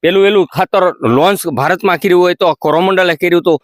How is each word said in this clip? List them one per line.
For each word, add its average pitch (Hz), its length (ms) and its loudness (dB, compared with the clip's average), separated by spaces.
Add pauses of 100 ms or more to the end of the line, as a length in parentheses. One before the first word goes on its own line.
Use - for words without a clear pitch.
પહેલું 185 200 2
વહેલું 196 240 2
ખાતર 180 640 -2
લોન્ચ 170 380 0
ભારતમાં 170 500 -2
કર્યું 180 240 0
હોય 180 140 2
તો 165 200 0
કોરોમંડલે 175 600 0
કર્યું 175 260 0
હતું. 156 240 0